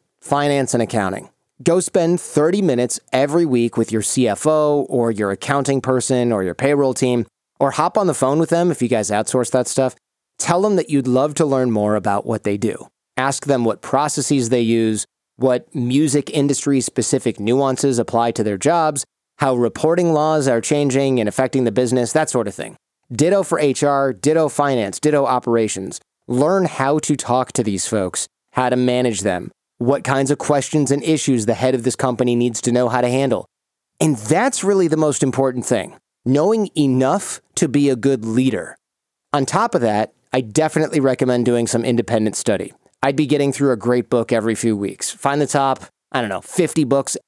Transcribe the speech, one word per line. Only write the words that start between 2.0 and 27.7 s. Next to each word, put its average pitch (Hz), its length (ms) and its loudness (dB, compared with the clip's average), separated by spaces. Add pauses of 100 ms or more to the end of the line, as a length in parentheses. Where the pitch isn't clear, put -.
thirty 175 420 0
minutes 123 380 0 (140)
every 143 320 2
week 120 320 0
with 113 140 0
your 110 100 0
C 123 260 0
F 101 180 -2
O 151 440 2
or 120 200 0
your 104 220 -2
accounting 139 480 -2
person 123 540 0
or 98 100 0
your 87 120 -4
payroll 139 380 0
team, 123 320 0 (340)
or 139 120 2
hop 165 260 -2
on 196 100 2
the 151 60 0
phone 135 260 0
with 165 100 0
them 170 220 2
if 139 100 -4
you 120 80 0
guys 107 200 0
outsource 110 420 -2
that 127 160 0
stuff. 131 280 0 (420)
Tell 175 240 0
them 208 140 2
that 170 140 0
you'd 139 180 0
love 131 280 2
to 160 100 2
learn 131 260 2
more 104 240 2
about 101 300 -2
what 113 180 -4
they 101 140 0
do. 101 300 -4 (280)
Ask 135 300 -2
them 131 180 2
what 110 180 0
processes 139 680 0
they 123 120 2
use, 113 440 0 (320)
what 123 360 0
music 135 580 0
industry 143 500 0
specific - 580 -2
nuances 131 600 2
apply 117 320 0
to 110 120 -4
their 104 140 -2
jobs, 156 480 0 (320)
how 135 180 2
reporting 160 560 2
laws 151 360 2
are 117 140 2
changing 139 580 0
and 104 100 0
affecting 131 340 0
the 117 80 2
business, 120 420 0
that 156 160 0
sort 113 180 -2
of 98 80 -8
thing. - 200 -12 (360)
Ditto 175 320 2
for - 160 -2
H 143 240 0
R, 139 280 2
ditto 151 380 0
finance, 127 500 -2
ditto 151 260 2
operations. 117 760 -2 (260)
Learn 160 380 2
how 143 340 0
to 151 160 -2
talk 127 380 -2
to 117 100 0
these 101 240 -2